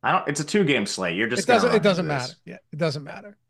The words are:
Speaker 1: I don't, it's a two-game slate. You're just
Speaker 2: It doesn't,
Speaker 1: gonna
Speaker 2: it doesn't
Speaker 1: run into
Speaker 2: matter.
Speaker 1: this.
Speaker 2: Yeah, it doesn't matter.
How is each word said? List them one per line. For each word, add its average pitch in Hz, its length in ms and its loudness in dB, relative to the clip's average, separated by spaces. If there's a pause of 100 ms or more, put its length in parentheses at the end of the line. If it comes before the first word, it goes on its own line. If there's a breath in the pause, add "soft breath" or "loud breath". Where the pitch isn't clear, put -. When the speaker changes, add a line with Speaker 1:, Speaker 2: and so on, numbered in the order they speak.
Speaker 1:
I 123 80 2
don't, 175 160 0
it's 147 140 -4
a - 20 -2
two-game 143 420 2
slate. 90 300 -4
You're 110 140 0
just 151 140 -2
Speaker 2:
It - 40 -4
doesn't, 240 220 4
Speaker 1:
gonna 233 80 4
Speaker 2:
it 165 60 2
doesn't 180 240 2
Speaker 1:
run 147 80 -2
into 127 120 -6
Speaker 2:
matter. - 180 -16
Speaker 1:
this. 175 80 -16
Speaker 2:
Yeah, - 40 -16 (160)
it 156 40 -12
doesn't 151 260 -4
matter. 202 340 -16 (120)